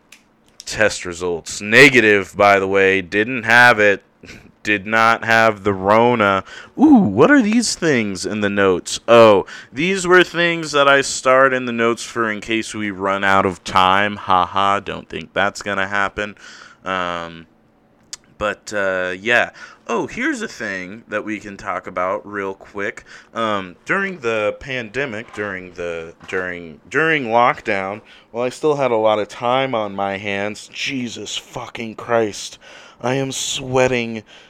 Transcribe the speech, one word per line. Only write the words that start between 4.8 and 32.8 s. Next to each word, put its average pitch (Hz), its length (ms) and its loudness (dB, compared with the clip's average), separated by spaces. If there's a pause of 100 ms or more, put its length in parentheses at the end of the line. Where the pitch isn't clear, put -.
not 113 380 4
have 113 400 2
the 101 80 2
Rona. 101 720 4 (340)
Ooh, 269 220 8
what 131 300 4
are 285 120 6
these 214 320 0
things 110 500 -2
in 101 160 -6
the 101 100 0
notes? 98 580 0
Oh, 113 380 8 (260)
these 180 340 -4
were 180 180 6
things 165 480 -4
that 139 160 4
I 139 120 6
starred 131 520 2
in 127 140 -4
the 120 60 -6
notes 117 320 -2
for 113 260 -4
in 104 100 -10
case 110 340 -6
we 107 160 -4
run 98 340 -2
out 98 220 4
of 92 180 -4
time. 98 520 2
Ha 92 300 0
ha, 98 340 0
don't 82 280 -12
think 82 240 -14
that's 98 300 -4
gonna 98 260 -4
happen. 101 480 -6 (480)
Um, 85 600 -8 (920)
but, 104 340 -8
uh, 92 460 -4
yeah. 104 320 0 (380)
Oh, 208 180 -4
here's 262 360 -8
a - 60 -10
thing 98 600 -12
that 104 160 -6
we 104 140 -8
can 98 180 -14
talk 95 300 -10
about 92 400 -6
real 98 280 -8
quick. - 500 -12 (300)
Um, 104 500 -6
during 185 360 -6
the 110 380 -4
pandemic, 120 760 -10
during 92 400 -10
the, 85 400 -10 (140)
during, 87 600 -8
during 147 380 -2
lockdown, 110 760 0 (300)
well, 117 140 -6
I 127 40 -4
still 147 280 -2
had 135 140 0
a 117 60 2
lot 107 220 2
of 101 100 -4
time 127 460 -2
on 104 200 -4
my 98 220 -4
hands. 101 560 -8
Jesus 117 640 -10
fucking 113 600 -12
Christ. 113 600 -4 (420)